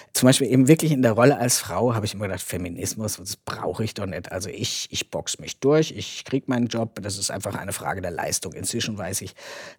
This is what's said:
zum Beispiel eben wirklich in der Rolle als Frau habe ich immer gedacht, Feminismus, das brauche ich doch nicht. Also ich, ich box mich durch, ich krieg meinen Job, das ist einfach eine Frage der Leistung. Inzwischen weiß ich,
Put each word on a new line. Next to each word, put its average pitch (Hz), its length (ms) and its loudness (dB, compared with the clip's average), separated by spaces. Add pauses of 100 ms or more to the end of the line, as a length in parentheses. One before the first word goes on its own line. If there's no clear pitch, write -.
(120)
zum - 160 6
Beispiel 131 180 8
eben 127 220 6
wirklich 160 240 8
in 131 100 2
der 117 100 6
Rolle 123 240 8
als 123 220 2
Frau 113 380 0
habe 104 100 -2
ich - 80 -4
immer 101 140 -4
gedacht, 92 140 -6
Feminismus, 90 760 -6
das 98 200 -10
brauche - 460 -6
ich 110 120 -4
doch 101 120 -6
nicht. 87 240 -8
Also 92 180 -6
ich, - 420 -6
ich - 200 -8
box - 300 -6
mich 78 180 -12
durch, 156 380 4
ich - 280 -10
krieg - 220 -4
meinen 120 220 0
Job, 113 340 -4
das 95 160 -6
ist - 140 -4
einfach - 240 -6
eine 95 160 -8
Frage - 280 -6
der 90 120 -6
Leistung. 78 400 -4
Inzwischen 104 440 -6
weiß 92 260 -6
ich, - 120 -12 (440)